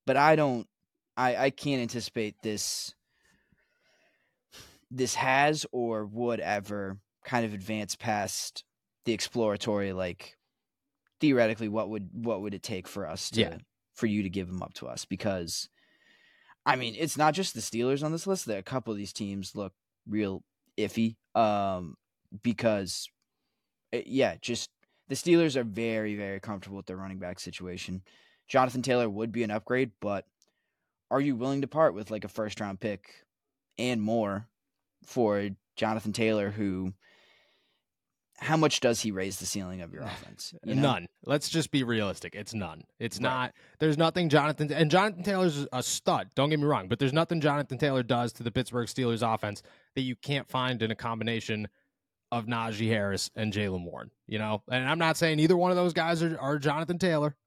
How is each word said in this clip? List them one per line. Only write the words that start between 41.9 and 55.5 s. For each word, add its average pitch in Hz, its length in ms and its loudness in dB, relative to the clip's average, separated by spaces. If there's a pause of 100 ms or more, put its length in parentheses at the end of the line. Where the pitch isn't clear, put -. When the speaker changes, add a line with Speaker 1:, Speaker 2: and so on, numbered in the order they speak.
Speaker 2:
It's 101 180 -12
none. 85 300 -6 (160)
It's 113 180 -6
Speaker 1:
Right. 107 60 -4
Speaker 2:
not. 127 300 -2 (260)
There's 156 180 4
nothing 165 320 2
Jonathan, 147 420 4
and 151 200 4
Jonathan 185 320 4
Taylor's 180 480 2
a 127 100 -2
stud, 120 540 0
don't 139 140 4
get 156 100 2
me 143 60 2
wrong, 117 220 2
but 120 120 0
there's 135 140 4
nothing 165 280 2
Jonathan 143 360 0
Taylor 135 260 2
does 120 300 0
to - 100 -14
the 117 80 -2
Pittsburgh 120 360 -2
Steelers 117 340 0
offense 110 400 0 (340)
that 135 60 -2
you 127 140 -2
can't 143 340 -4
find 127 320 0
in 113 100 0
a 110 40 -2
combination 110 720 -4 (640)
of 117 140 -2
Najee 113 440 -2
Harris 101 460 0
and 107 180 -2
Jaylen 95 320 -2
Warren, 64 260 -12 (160)
you 107 120 -4
know? 107 300 -2
And 127 180 0
I'm 160 120 2
not 160 160 4
saying 160 240 2
either 160 160 8